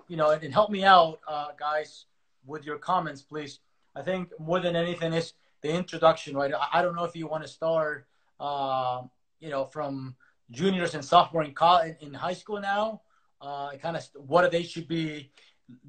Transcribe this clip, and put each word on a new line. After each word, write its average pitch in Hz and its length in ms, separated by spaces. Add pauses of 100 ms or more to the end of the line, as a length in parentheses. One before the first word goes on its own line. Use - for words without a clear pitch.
you 175 80
know, 151 140
and, 156 120
and 143 100
help 208 180
me 196 140
out, 170 440
uh, 147 280
guys, 151 500 (380)
with 139 200
your 147 140
comments, 160 440
please. 147 380 (340)
I 143 80
think 180 380
more 160 180
than 175 160
anything 170 380
is 165 220 (260)
the 151 100
introduction, 160 680
right? 139 180
I, 147 260
I - 20
don't 175 140
know 175 80
if 170 100
you 160 140
wanna 156 200
start, 156 580 (340)
uh, 131 600 (360)
you 156 120
know, 135 140
from 135 520 (340)
juniors 175 440
and 147 100
sophomore 165 400
in 143 100
col-, 175 280
in, 160 180
in 143 140
high 170 180
school 202 280
now. 208 420 (380)
Uh, 143 360
kinda 151 240
st-, 147 240
what 170 260
they 165 140
should 160 240
be 156 420 (580)